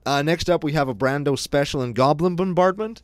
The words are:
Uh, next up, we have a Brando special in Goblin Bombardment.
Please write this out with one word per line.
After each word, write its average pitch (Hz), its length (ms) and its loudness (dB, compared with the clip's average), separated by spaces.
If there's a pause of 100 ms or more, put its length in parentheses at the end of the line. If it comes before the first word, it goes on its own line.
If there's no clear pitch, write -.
Uh, 143 180 0
next 165 280 -2
up, 165 140 0
we 147 80 -2
have 147 160 0
a 127 60 -4
Brando 139 440 0
special 143 440 -2
in 120 100 -4
Goblin 147 420 2
Bombardment. 190 680 0